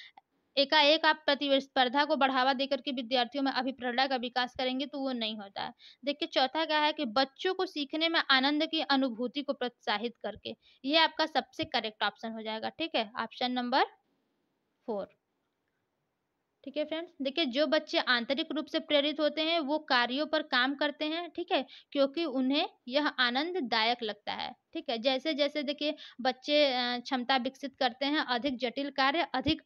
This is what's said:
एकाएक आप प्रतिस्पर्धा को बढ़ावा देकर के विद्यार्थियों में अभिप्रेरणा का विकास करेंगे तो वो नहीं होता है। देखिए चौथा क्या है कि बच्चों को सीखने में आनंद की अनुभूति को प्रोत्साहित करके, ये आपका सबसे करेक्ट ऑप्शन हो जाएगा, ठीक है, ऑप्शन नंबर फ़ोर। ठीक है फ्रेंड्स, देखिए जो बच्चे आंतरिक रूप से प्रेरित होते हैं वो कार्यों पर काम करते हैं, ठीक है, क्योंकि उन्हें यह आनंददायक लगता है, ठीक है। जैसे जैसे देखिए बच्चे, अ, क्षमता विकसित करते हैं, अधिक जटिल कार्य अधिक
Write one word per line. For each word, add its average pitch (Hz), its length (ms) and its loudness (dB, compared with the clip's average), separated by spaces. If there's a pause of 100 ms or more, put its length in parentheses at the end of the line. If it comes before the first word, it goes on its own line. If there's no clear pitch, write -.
(580)
एकाएक 302 480 6
आप 311 200 4
प्रतिस्पर्धा 277 800 2
को 302 100 2
बढ़ावा 262 380 4
देकर 269 280 -2
के 294 100 -6
विद्यार्थियों 247 520 -2
में 269 80 0
अभिप्रेरणा 254 560 -2
का 262 80 -2
विकास 247 420 -4
करेंगे 262 280 -2
तो 277 140 -10
वो 269 120 -2
नहीं 220 260 -6
होता 202 260 -10
है। 233 100 -10 (320)
देखिए 285 220 -4
चौथा 302 380 0
क्या 302 140 2
है 302 140 2
कि 302 120 -4
बच्चों 269 480 0
को 381 120 -2
सीखने 311 440 -2
में 330 200 0
आनंद 277 360 4
की 320 160 -2
अनुभूति 254 600 0
को 269 120 -2
प्रोत्साहित 233 600 -4 (100)
करके, 226 320 -8 (300)
ये 285 120 4
आपका 320 280 4
सबसे 311 400 -2
करेक्ट 220 380 -4
ऑप्शन 214 280 -4
हो 220 100 -10
जाएगा, 220 280 -6
ठीक 330 260 -6
है, 220 240 -2
ऑप्शन 247 320 -4
नंबर 247 320 2 (1040)
फ़ोर। 208 200 -6 (1600)
ठीक 277 140 -10
है 302 80 0
फ्रेंड्स, 320 360 -8
देखिए 277 240 0
जो 277 220 0
बच्चे 311 320 0
आंतरिक 247 520 0
रूप 302 140 -4
से 320 140 -2
प्रेरित 294 400 0
होते 294 220 0
हैं 330 180 0
वो 294 200 -2
कार्यों 262 460 0
पर 311 160 -2
काम 269 340 0
करते 294 300 -2
हैं, 330 240 -6
ठीक 349 220 -8
है, 285 140 0 (260)
क्योंकि 277 340 0
उन्हें 269 440 0 (180)
यह 285 200 0
आनंददायक 247 960 0
लगता 208 300 -6
है, - 200 -8 (200)
ठीक - 160 -8
है। 233 80 -2
जैसे 262 360 0
जैसे 294 300 0
देखिए 294 320 -2 (260)
बच्चे, 269 420 2 (100)
अ, 247 260 -2
क्षमता 247 380 0
विकसित 262 420 -6
करते 254 260 -2
हैं, 285 120 0
अधिक 254 400 -2
जटिल 254 320 -4
कार्य 277 440 2
अधिक 294 320 0